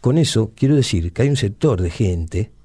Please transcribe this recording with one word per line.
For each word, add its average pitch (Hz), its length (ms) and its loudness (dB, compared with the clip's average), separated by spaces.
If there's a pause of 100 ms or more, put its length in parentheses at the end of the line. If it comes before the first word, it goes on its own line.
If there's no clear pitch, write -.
Con 131 160 2
eso 117 380 0
quiero 139 220 2
decir 87 340 0
que 120 120 -2
hay 143 60 2
un 143 60 2
sector 107 460 0
de 87 80 -2
gente 90 640 -2 (140)